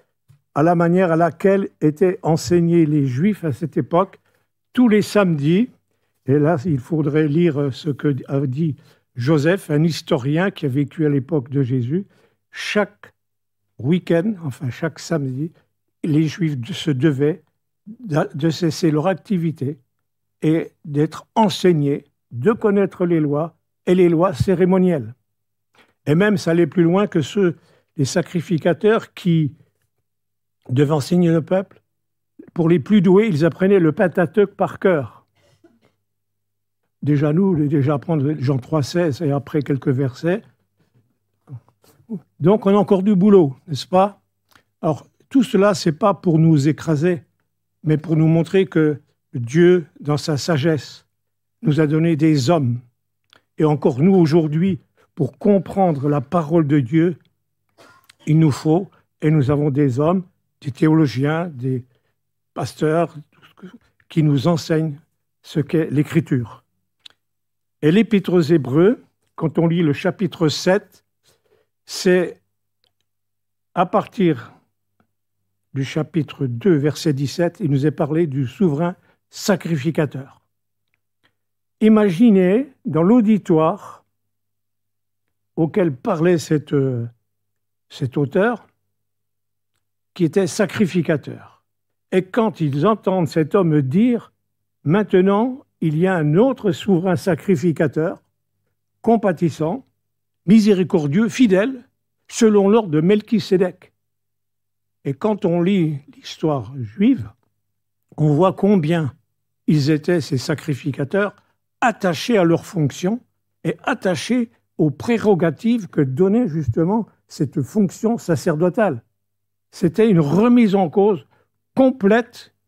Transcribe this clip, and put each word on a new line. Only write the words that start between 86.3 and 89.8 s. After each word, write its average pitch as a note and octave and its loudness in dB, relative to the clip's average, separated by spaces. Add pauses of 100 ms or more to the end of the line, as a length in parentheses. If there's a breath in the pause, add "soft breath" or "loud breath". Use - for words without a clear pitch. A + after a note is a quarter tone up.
cette, - -4
euh, C3 -2 (800)
cet - -8
auteur, F#3 -2 (1400)